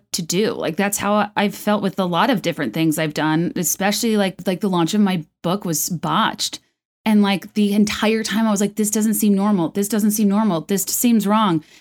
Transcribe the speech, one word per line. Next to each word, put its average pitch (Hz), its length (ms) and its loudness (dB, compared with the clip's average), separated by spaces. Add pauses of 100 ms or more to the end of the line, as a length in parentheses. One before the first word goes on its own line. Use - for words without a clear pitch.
(140)
to - 80 -4
do. 175 300 -2
Like, 156 260 -6
that's 202 200 0
how 202 160 -2
I, 208 220 2
I've 202 200 0
felt 208 280 -2
with 196 160 -2
a 190 60 0
lot 180 240 2
of 220 120 0
different 160 320 -4
things 160 260 0
I've 160 140 -2
done, 156 440 0
especially, 202 580 0
like, 190 300 -2
like, 180 160 -2
the 208 80 0
launch 175 240 0
of 214 80 2
my 185 240 0 (160)
book 185 240 -2
was 170 240 -4
botched. 165 680 -2 (440)
And, 214 200 4
like, 196 320 -2
the 208 180 2
entire 220 500 0
time 220 220 -2
I 220 60 2
was 196 100 0
like, 202 140 -2
"This 214 160 -2
doesn't 220 240 0
seem 202 180 4
normal. 196 360 2
This 202 180 -2
doesn't 208 240 0
seem 214 160 2
normal. 196 340 0
This 190 220 -2
seems 226 420 2
wrong." 202 380 2 (180)